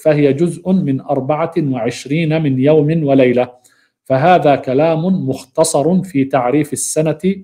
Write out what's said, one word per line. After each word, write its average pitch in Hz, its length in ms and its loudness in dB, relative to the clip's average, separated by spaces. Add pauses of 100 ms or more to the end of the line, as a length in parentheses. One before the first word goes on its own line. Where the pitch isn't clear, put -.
فهي 147 300 2
جزء 160 380 -4
من 143 300 0
أربعة 147 560 -4
وعشرين 151 880 -2
من 131 160 0
يوم 151 440 2
وليلة، 127 480 2 (520)
فهذا 147 520 2
كلام 156 720 0
مختصر 160 760 0
في 135 220 -2
تعريف 135 480 -2
السنة 156 720 -2